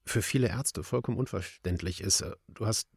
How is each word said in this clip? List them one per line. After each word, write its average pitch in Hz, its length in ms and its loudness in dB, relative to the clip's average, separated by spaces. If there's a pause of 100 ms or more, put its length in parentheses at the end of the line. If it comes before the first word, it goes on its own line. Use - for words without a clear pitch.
für 110 200 0
viele 123 260 4
Ärzte 117 340 -2
vollkommen 123 340 0
unverständlich 90 840 -2
ist. - 240 2 (220)
Du - 180 -6
hast 110 300 0